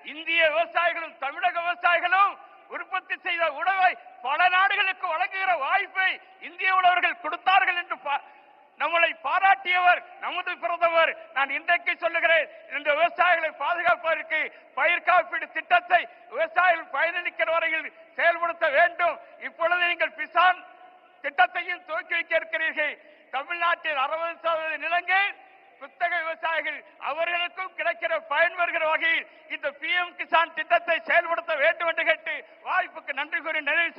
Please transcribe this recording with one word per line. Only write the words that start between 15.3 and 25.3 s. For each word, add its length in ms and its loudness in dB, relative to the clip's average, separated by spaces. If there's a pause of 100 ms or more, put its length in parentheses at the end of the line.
திட்டத்தை 460 2 (320)
விவசாயிகள் 640 0
பயனளிக்கிற 580 -2
வரையில் 320 -2 (320)
செயல்படுத்த 480 0 (120)
வேண்டும். 360 2 (320)
இப்பொழுது 440 0
நீங்கள் 280 -4
கிசான் 400 2 (640)
திட்டத்தையும் 680 -2
துவக்கி 280 -6
வைக்க 240 -2
இருக்கிறீர்கள். 520 -4 (440)
தமிழ்நாட்டில் 680 -2
அறுபது 400 -6
சதவீத 400 -2
நிலங்கள் 440 0 (520)